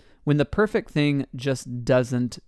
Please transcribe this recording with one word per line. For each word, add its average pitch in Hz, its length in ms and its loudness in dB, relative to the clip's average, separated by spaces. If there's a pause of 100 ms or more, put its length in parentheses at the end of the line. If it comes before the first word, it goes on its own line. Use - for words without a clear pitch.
(260)
when 147 140 4
the 143 60 4
perfect - 460 -2
thing 147 360 0 (100)
just 123 480 -6
doesn't 123 640 0